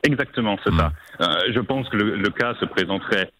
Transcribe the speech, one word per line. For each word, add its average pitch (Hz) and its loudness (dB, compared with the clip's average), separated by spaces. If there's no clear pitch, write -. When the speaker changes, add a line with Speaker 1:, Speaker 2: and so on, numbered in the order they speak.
Speaker 1:
Exactement, 127 0
c'est 101 2
Speaker 2:
Hmm. 82 4
Speaker 1:
ça. 85 4
Euh, 87 2
je 117 2
pense 131 -2
que 107 0
le, 104 2
le 98 2
cas 120 -2
se 95 0
présenterait 95 -2